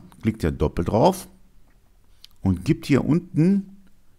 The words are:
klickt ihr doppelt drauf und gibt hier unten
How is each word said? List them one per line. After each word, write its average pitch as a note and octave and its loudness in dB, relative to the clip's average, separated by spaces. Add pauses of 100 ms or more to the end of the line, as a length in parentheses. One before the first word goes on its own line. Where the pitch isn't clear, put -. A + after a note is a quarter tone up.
(220)
klickt - -4
ihr D#2+ 0
doppelt D2+ -2
drauf D3 2 (1120)
und F#2 0
gibt E3 -2
hier C3+ 2
unten F3 0 (420)